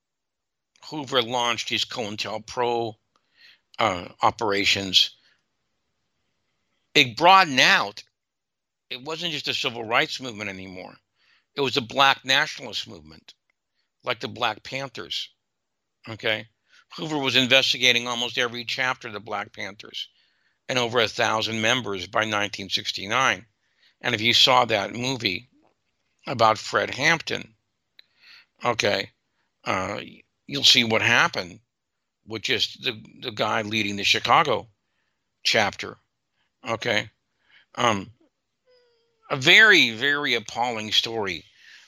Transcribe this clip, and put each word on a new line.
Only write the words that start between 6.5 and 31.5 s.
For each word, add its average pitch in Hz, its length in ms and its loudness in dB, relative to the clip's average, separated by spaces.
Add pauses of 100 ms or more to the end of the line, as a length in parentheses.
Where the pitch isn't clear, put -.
It 127 220 4
broadened 165 440 6
out. 151 420 2 (880)
It 123 120 -12
wasn't 160 300 -8
just 143 160 -6
a 127 60 -2
civil 120 300 -4
rights 131 360 0
movement 107 300 -10
anymore. 95 440 -14 (600)
It 143 60 -6
was 131 160 0
a 143 40 2
black 131 440 2
nationalist 135 640 -2
movement, 78 460 -20 (680)
like 123 160 -6
the 131 80 -10
Black 110 340 -4
Panthers. 131 680 -10 (800)
Okay? 110 380 -4 (500)
Hoover 156 220 -4
was 131 180 0
investigating 127 720 4
almost 120 320 -6
every 120 260 -4
chapter 127 440 -4
of 107 60 -12
the 101 60 -8
Black 104 320 -8
Panthers 104 560 -14 (600)
and 131 100 0
over 120 220 0
a 107 80 4
thousand 110 520 -2
members 110 460 -2
by 107 180 0
nineteen 101 440 -4
sixty-nine. 107 800 -2 (540)
And 123 140 -2
if 104 60 -4
you 117 140 2
saw 123 320 6
that 101 280 -2
movie 117 540 -6 (800)
about 113 320 2
Fred 101 320 -2
Hampton, 127 640 -2 (1120)
okay, 101 460 0 (540)
uh, 101 360 -4 (460)
you'll 135 160 -6
see 123 220 6
what 110 160 2
happened 117 600 2 (680)